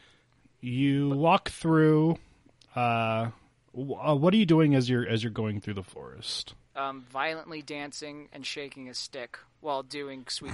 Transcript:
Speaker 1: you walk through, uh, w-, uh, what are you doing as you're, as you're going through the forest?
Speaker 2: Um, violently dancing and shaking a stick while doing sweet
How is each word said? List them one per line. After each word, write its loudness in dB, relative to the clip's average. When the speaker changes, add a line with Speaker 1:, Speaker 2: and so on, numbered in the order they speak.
Speaker 1:
you 2
walk 2
through, 4
uh, 0
w-, -8
uh, 0
what 4
are 6
you 4
doing 6
as 4
you're, 2
as 0
you're -4
going -4
through -8
the -6
forest? -12
Speaker 2:
Um, -8
violently -6
dancing -12
and -14
shaking -12
a -14
stick -12
while -4
doing -12
sweet -10